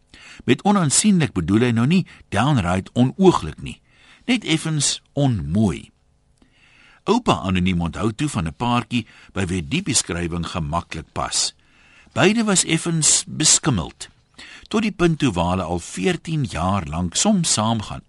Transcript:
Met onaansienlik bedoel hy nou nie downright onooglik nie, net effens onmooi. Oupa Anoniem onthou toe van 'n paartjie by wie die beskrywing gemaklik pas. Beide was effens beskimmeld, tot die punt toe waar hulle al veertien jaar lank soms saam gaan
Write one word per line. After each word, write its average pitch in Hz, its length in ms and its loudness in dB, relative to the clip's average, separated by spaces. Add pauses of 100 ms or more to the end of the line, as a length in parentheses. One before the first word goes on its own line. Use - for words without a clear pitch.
(460)
Met 135 160 2
onaansienlik 185 720 2
bedoel 98 340 2
hy 120 60 0
nou 117 160 2
nie 185 140 2 (260)
downright 101 640 0
onooglik 127 680 2
nie, - 180 -12 (500)
net 240 160 0
effens 156 520 0 (200)
onmooi. 95 720 0 (1200)
Oupa 202 300 2 (100)
Anoniem 90 320 2
onthou 85 320 -2
toe 147 160 -2
van 101 180 -2
'n 80 80 -6
paartjie 120 520 -2 (260)
by 95 140 -2
wie 85 220 -2
die 165 140 -2
beskrywing 87 640 -4
gemaklik 80 640 -6
pas. - 420 -4 (580)
Beide 214 320 2
was 202 200 2
effens 160 640 0
beskimmeld, 127 800 0 (600)
tot - 140 0
die 214 100 0
punt 165 260 2
toe 131 140 0
waar 87 180 0
hulle 92 120 0
al 85 160 -4
veertien 160 680 -4
jaar 92 420 -2
lank 82 300 -4
soms 196 360 2
saam 110 280 0
gaan 67 280 -12